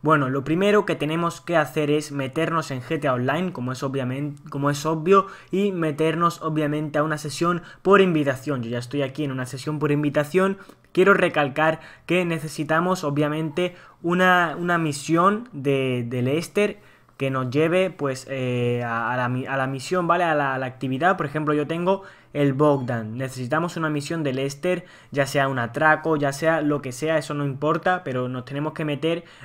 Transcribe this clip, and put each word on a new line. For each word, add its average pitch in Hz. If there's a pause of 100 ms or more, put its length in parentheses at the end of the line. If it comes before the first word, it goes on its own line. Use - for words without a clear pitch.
Bueno, 147
lo 135
primero 196
que 170
tenemos 160
que 175
hacer 151
es 147
meternos 147
en 131
G 160
T 147
A 131
Online, 143
como 127
es 123
obviamente, 135
como 139
es 143
obvio, 170 (220)
y 196
meternos, 160
obviamente, 151
a 147
una 156
sesión 170 (180)
por 196
invitación. 143
Yo 113
ya 120
estoy 139
aquí 135
en 139
una 131
sesión 139
por 147
invitación. 147 (340)
Quiero 190
recalcar 156 (260)
que 175
necesitamos, 160
obviamente, 151 (260)
una, 175
una 175
misión 165
de, 131
de 120
Lester 170 (360)
que 135
nos 131
lleve, 170
pues, 135
eh, 123
a, 117
a 127
la 123
mi-, 127
a 131
la 135
misión, 165
¿vale? 170
A 160
la, 139
a -
la 131
actividad. 131
Por 165
ejemplo, 151
yo 147
tengo 175 (280)
el 143
Bogdan. 127
Necesitamos 135
una 160
misión 151
de 135
Lester, 143 (260)
ya 135
sea 139
un 135
atraco, 156
ya 143
sea 160
lo 147
que 131
sea, 156
eso 156
no 147
importa, 160
pero 127
nos 127
tenemos 147
que 156
meter, 160 (200)